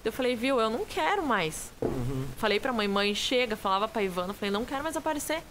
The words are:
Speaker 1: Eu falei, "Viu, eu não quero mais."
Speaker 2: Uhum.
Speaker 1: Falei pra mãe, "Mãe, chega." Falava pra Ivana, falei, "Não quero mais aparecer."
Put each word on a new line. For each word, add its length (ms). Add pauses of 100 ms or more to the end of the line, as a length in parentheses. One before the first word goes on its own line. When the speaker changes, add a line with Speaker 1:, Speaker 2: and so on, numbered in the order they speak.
Speaker 1:
Eu 80
falei, 240
"Viu, 240
eu 100
não 160
quero 400
mais." 460 (100)
Speaker 2:
Uhum. 440 (120)
Speaker 1:
Falei 220
pra 140
mãe, 160
"Mãe, 260
chega." 400
Falava 320
pra 160
Ivana, 300
falei, 180
"Não 140
quero 180
mais 140
aparecer." 540